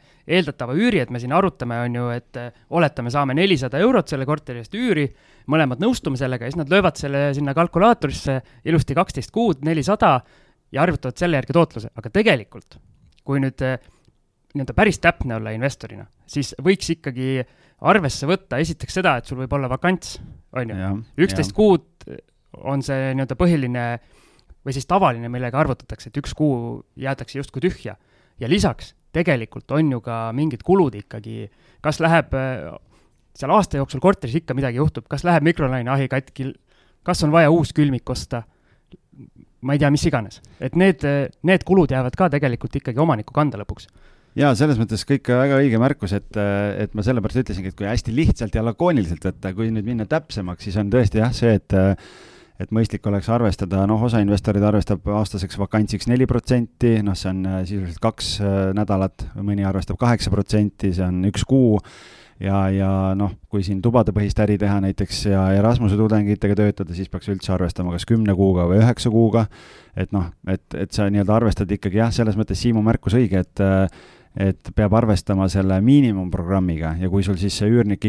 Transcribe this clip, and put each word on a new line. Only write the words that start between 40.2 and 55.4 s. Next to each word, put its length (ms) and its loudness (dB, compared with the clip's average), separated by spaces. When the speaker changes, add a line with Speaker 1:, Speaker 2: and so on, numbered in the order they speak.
Speaker 1:
Et 160 -4
need, 320 4
äh, 220 -2
need 240 2
kulud 240 4
jäävad 240 -2
ka 220 2
tegelikult 420 -2
ikkagi 240 -4
omaniku 320 0
kanda 300 0
lõpuks. 260 -12
Speaker 2:
Jaa, 200 4
selles 200 4
mõttes 320 -2
kõik 200 0
väga 280 2
õige 240 4
märkus, 320 0
et, 240 -6
äh, 480 -2
et 80 -8
ma 80 -4
sellepärast 400 0
ütlesingi, 320 -6
et 80 -20
kui 80 -4
hästi 240 -4
lihtsalt 400 0
ja 80 0
lakooniliselt 640 0
võtta, 320 -6
kui 160 -2
nüüd 160 -4
minna 160 -4
täpsemaks, 640 -6
siis 80 -4
on 160 -2
tõesti 240 4
jah, 160 2
see, 240 4
et, 160 -4
äh, 220 4
et 80 -10
mõistlik 380 0
oleks 240 -2
arvestada, 560 0
noh, 160 2
osa 180 2
investoreid 400 2
arvestab 460 0
aastaseks 480 -4